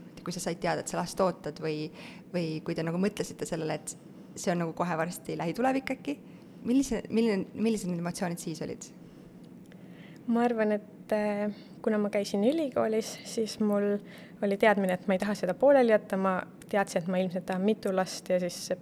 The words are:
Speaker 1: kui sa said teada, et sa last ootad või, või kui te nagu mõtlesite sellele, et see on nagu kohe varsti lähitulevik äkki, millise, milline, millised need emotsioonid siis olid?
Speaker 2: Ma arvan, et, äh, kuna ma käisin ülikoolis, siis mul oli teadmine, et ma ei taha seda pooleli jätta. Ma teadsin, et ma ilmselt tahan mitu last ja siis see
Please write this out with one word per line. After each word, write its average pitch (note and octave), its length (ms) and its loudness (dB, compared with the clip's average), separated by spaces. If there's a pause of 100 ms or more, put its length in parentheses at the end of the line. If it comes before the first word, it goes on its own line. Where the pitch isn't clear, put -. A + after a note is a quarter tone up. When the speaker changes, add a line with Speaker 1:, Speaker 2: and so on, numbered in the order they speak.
(220)
Speaker 1:
kui F3 100 -6
sa F3 80 -6
said E3+ 200 -4
teada, D#3+ 200 0
et - 80 -8
sa E3 100 -4
last F3 220 -4
ootad E3+ 400 0
või, D#3 300 -4 (420)
või D#3+ 300 -2
kui E3 120 -4
te D#3+ 100 -2
nagu E3 140 -2
mõtlesite F#3+ 480 -2
sellele, D#3+ 280 -2
et - 220 -8 (400)
see - 160 0
on F3 60 0
nagu E3 140 -2
kohe F3 240 -2
varsti E3 400 -4
lähitulevik A#3+ 540 0
äkki, - 280 -6 (440)
millise, B3 480 2
milline, A3 440 2
millised G#3 360 0
need E3+ 80 -2
emotsioonid E3+ 400 -2
siis D#3 240 -6
olid? B2 220 -8 (1400)
Speaker 2:
Ma A#3 180 4
arvan, A3 280 4
et, - 400 -6
äh, G#3 380 0 (320)
kuna G#3+ 160 2
ma G#3 120 2
käisin G3+ 340 0
ülikoolis, A#3 760 2 (100)
siis A3 320 -4
mul G3+ 380 2 (440)
oli G3 140 2
teadmine, G3 380 4
et F3+ 120 -4
ma G3 80 4
ei F#3 40 4
taha G3+ 160 0
seda F#3 200 0
pooleli B3+ 380 8
jätta. G#3 240 4
Ma F#3+ 220 2 (320)
teadsin, G3 320 2
et E3 60 -6
ma F#3 120 2
ilmselt F#3 260 0
tahan F#3 160 0
mitu G#3+ 300 2
last F#3 380 0
ja F#3 100 4
siis F3 160 -2 (140)
see F3+ 120 -2